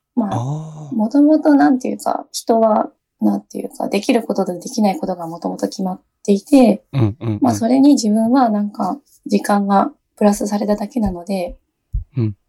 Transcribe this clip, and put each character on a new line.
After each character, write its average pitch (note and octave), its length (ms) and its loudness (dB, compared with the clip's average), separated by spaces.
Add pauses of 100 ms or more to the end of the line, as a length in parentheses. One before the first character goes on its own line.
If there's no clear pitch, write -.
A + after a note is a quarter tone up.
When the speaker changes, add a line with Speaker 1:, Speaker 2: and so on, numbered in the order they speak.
(140)
Speaker 1:
ま A3 140 -2
あ、 F#3+ 60 -4
Speaker 2:
あ D3+ 580 -8
ー。 - 20 -8
Speaker 1:
も A3 140 0
と C#4+ 140 2
も D4+ 180 4
と D4+ 140 4
な C#4+ 160 4
ん B3+ 100 2
て A3 80 -6
い G#3+ 60 -4
う G#3 40 -10
か、 - 320 -4
人 - 300 0
は、 A3 320 2 (280)
な G#3 180 0
ん G3+ 60 -10
て - 140 -18
い - 60 -12
う - 120 -16
か、 - 120 -6
で G3+ 120 0
き B3+ 120 -2
る A3+ 100 2
こ - 120 -6
と G3 100 -2
と F3+ 120 -6
で A3 120 -10
き - 120 -6
な G3+ 120 2
い - 60 -6
こ - 100 -6
と F#3 80 -4
が F3 100 -12
も E3 140 -10
と - 80 -6
も F#3 80 -6
と - 100 -4
決 G3 160 -8
ま F#3 120 -4
っ - 80 -16 (200)
て - 80 -4
い G3 100 2
て、 A#3+ 520 4
Speaker 2:
う C#3+ 60 -2
ん、 - 20 2
う A#2 40 4
ん、 G#2 160 -2
う A2 120 -4
ん。 G#2 80 -4
Speaker 1:
ま C4 100 4
あ、 A3+ 40 0
そ G#3 120 -2
れ B3+ 140 2
に C#4 140 6
自 A3 160 0
分 A3+ 200 2
は B3+ 180 4
な G#3 140 0
ん G#3 80 -4
か、 F#3+ 300 -6 (260)
時 G3+ 160 0
間 G3+ 240 0
が G3 260 2 (220)
プ - 80 -4
ラ G#3 120 4
ス G#3 120 -4
さ G#3 120 -2
れ G#3 100 -4
た G#3 80 0
だ G#3 100 -8
け A#3+ 140 -6
な G3+ 100 0
の F3 140 -10
で、 F3+ 340 -6 (580)
Speaker 2:
う B2 60 0
ん。 G#2+ 140 -4 (120)